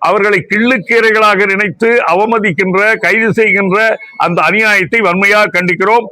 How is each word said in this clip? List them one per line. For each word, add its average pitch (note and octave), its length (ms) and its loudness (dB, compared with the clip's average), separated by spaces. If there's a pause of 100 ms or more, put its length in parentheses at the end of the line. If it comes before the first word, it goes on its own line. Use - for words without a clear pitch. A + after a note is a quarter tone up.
அவர்களை G3+ 320 0 (100)
கிள்ளுக்கீரைகளாக A3 1040 0
நினைத்து G#3 380 -2 (220)
அவமதிக்கின்ற, G3 680 0 (260)
கைது A3 240 0 (100)
செய்கின்ற G3+ 380 0 (480)
அந்த F3 220 -2
அநியாயத்தை G#3 600 0
வன்மையாக G3+ 480 2
கண்டிக்கிறோம். F#3+ 560 0